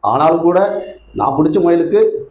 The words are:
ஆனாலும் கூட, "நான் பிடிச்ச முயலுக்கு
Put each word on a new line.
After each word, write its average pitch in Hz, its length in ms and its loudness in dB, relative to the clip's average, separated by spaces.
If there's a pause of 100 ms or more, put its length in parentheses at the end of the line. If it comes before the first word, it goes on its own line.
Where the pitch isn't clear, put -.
ஆனாலும் 151 400 0
கூட, 180 440 0 (280)
"நான் 190 200 -2
பிடிச்ச 156 280 0
முயலுக்கு 170 500 2 (200)